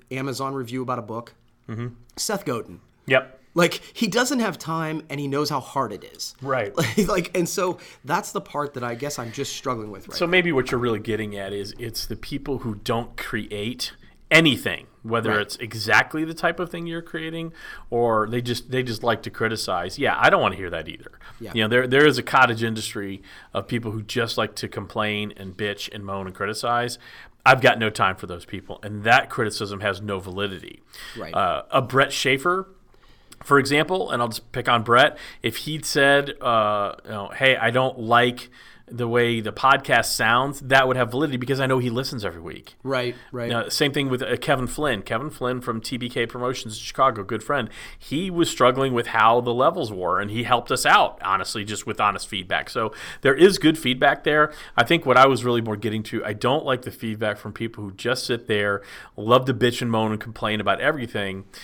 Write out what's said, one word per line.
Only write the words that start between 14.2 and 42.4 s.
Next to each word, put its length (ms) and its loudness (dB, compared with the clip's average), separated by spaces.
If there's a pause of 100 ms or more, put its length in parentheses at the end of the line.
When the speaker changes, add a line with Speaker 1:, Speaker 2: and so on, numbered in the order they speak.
Speaker 2:
anything, 560 4 (160)
whether 280 0
Speaker 1:
Right. 100 2
Speaker 2:
it's 160 -6
exactly 680 0
the 80 -8
type 260 -2
of 120 -6
thing 160 -10
you're 160 -8
creating 500 -10 (380)
or 360 2
they 140 -2
just, 300 -4
they 100 0
just 220 -6
like 200 2
to 60 -10
criticize. 720 -4
Yeah, 200 2
I 120 6
don't 100 4
wanna 140 2
hear 160 -8
that 160 -6
either. 320 -16 (200)
Speaker 1:
Yeah. 140 -12
Speaker 2:
You 100 0
know, 40 2
there, 200 4
there 200 8
is 100 6
a 60 -2
cottage 400 4
industry 580 -4 (320)
of 140 -6
people 240 -2
who 100 -6
just 360 -4
like 180 -2
to 120 -6
complain 680 -4
and 180 -12
bitch 380 -6
and 100 -12
moan 220 -8
and 100 -12
criticize. 640 -2 (480)
I've 160 8
got 160 6
no 140 0
time 240 2
for 100 -14
those 200 -10
people, 360 -12
and 220 -10
that 260 4
criticism 520 -4
has 200 -2
no 180 -4
validity. 640 -8 (340)
Speaker 1:
Right. 200 -10
Speaker 2:
Uh, 340 0
a 140 2
Brett 300 2
Schaefer, 560 0 (760)
for 160 6
example, 500 0
and 120 -2
I'll 80 0
just 240 -12
pick 160 -2
on 140 4
Brett, 340 6 (240)
if 160 -2
he'd 280 -8
said, 560 4
uh, 640 2
you 80 -14
know, 240 -8
"Hey, 220 4
I 140 2
don't 280 0
like 500 2 (360)
the 220 -6
way 340 2
the 100 -6
podcast 560 4
sounds," 520 2
that 280 4
would 100 2
have 140 2
validity 260 0
because 220 -2
I 60 0
know 140 2
he 100 0
listens 340 -4
every 180 -6